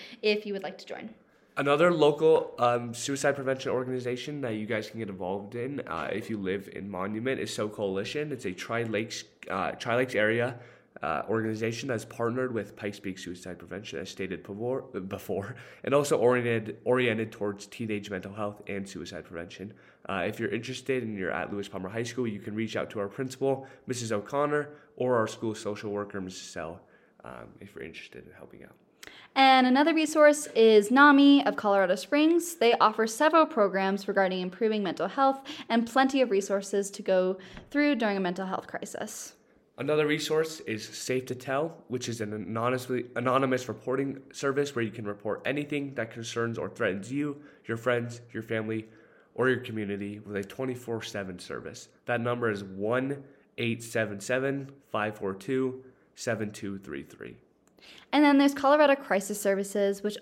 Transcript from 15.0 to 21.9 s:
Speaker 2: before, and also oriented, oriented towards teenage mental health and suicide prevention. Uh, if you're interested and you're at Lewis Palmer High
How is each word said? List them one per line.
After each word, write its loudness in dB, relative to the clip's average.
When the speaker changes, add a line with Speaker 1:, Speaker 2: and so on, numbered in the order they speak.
Speaker 2:
before, -6
and 0
also 4
oriented, 2
oriented 2
towards -6
teenage -6
mental -6
health -6
and -6
suicide -10
prevention. -12
Uh, -2
if -6
you're -2
interested -4
and -6
you're -2
at -4
Lewis -6
Palmer -8
High -4